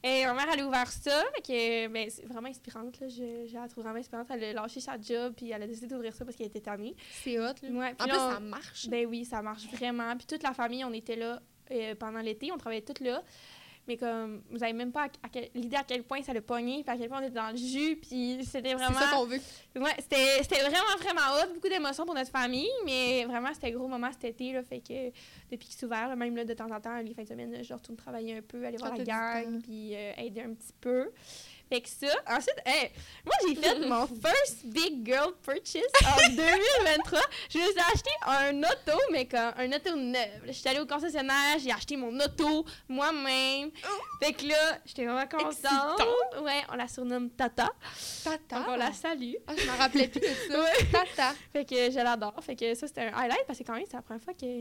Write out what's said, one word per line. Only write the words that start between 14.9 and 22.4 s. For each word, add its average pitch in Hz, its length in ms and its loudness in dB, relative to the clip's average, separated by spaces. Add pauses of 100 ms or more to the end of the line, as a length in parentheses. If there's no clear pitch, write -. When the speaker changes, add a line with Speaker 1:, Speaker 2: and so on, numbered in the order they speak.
Speaker 1:
pas 294 80 -2
à, 294 40 0 (180)
à 233 60 -14
quel, 240 260 -8
l'idée 247 200 -4
à 285 100 0
quel 247 180 -4
point 269 200 -4
ça 269 80 -8
l'a 233 80 -2
pogné, 240 460 -4
puis 247 100 -4
à - 20 -6
quel 233 120 -6
point 269 100 -6
on 269 40 -4
était 262 120 -4
dans 220 160 -4
le 240 60 -6
jus, 269 400 0
puis 254 400 -4 (120)
c'était 262 260 -2
vraiment 254 220 2
Speaker 2:
C'est 269 60 4
ça 285 100 6
qu'on 254 120 4
veut. 254 160 -4 (340)
Speaker 1:
Ouais, 269 240 0
c'était, 269 420 6
c'était 277 200 2
vraiment, 359 400 4
vraiment 349 180 0 (240)
hot, 370 100 0
beaucoup 339 140 -2
d'émotions 311 380 0
pour 339 100 -2
notre 262 160 -2
famille, 254 380 0 (160)